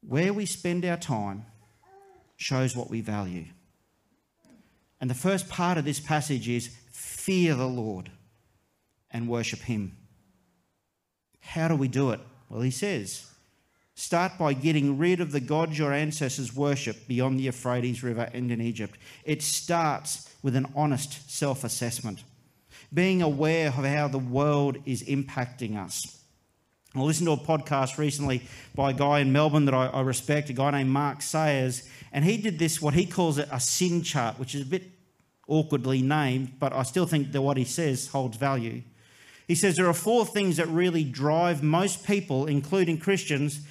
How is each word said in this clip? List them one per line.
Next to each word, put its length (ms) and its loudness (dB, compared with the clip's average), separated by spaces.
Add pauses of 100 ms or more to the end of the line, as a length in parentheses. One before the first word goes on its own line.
Where 300 0
we 140 -2
spend 360 -2
our 140 -2
time 480 -4 (880)
shows 400 -2
what 140 -8
we 120 -4
value. 440 -6 (1500)
And 120 -2
the 20 0
first 340 -2
part 300 0
of 80 -2
this 140 -2
passage 500 -2
is 220 -4 (200)
fear 640 0
the 140 0
Lord 420 -6 (1000)
and 160 -6
worship 320 -4
him. 360 -4 (1500)
How 260 -2
do 80 4
we 120 2
do 220 2
it? 100 -2 (300)
Well, 120 -6
he 100 2
says, 560 -4 (680)
"Start 460 -2
by 140 2
getting 440 2
rid 240 4
of 100 -2
the 80 0
gods 380 0
your 160 2
ancestors 600 -2
worshipped 540 -2
beyond 300 0
the 60 -2
Euphrates 580 -2
River 320 -4
and 180 -4
in 80 -2
Egypt." 380 -4 (260)
It 200 -2
starts 880 -2 (120)
with 140 0
an 100 2 (100)
honest 540 -2
self-assessment, 920 -4 (680)
being 300 2
aware 460 2
of 180 0
how 220 2
the 100 -2
world 680 2
is 200 -4
impacting 720 -4
us. 400 -10 (760)
I 60 -4
listened 280 2
to 40 4
a 60 4
podcast 600 0
recently 480 0 (300)
by 160 2
a 20 0
guy 260 4
in 120 4
Melbourne 320 6
that 100 4
I, 120 4
I 160 -2
respect, 480 0
a 40 -4
guy 180 2
named 180 2
Mark 320 0
Sayers, 680 0 (240)
and 140 2
he 100 4
did 240 -2
this, 220 0
what 140 2
he 100 4
calls 320 0
a, 120 -2
a 120 -4
sin 420 0
chart, 340 0
which 160 -8
is 100 -4
a 20 -6
bit 260 -6 (560)
awkwardly 540 2
named, 580 0
but 140 0
I 100 0
still 220 0
think 260 0
that 100 0
what 140 2
he 80 2
says 440 -2
holds 280 -4
value. 480 -2 (640)
He 80 2
says, 220 2
"There 100 4
are 60 4
four 320 2
things 320 0
that 100 2
really 380 2
drive 580 2
most 420 2
people, 400 0
including 520 2
Christians, 720 0